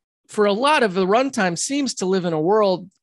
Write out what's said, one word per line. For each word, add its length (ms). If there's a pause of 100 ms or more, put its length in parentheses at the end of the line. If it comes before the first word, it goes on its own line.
(280)
for 200
a 60
lot 300
of 120
the 120
runtime, 500
seems 380
to 120
live 180
in 80
a 80
world 500 (120)